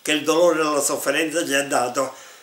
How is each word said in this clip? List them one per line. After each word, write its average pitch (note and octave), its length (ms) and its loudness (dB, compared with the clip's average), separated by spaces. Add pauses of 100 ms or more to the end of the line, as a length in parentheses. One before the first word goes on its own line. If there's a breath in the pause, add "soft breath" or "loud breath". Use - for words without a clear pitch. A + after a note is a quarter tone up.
che D3+ 120 -2
il D3+ 100 -2
dolore D#3+ 380 4
e - 20 2
la D3+ 180 0
sofferenza D3 600 -2
gli C#3 120 -4
ha C#3+ 100 2
dato, C3+ 520 -2 (280 loud breath)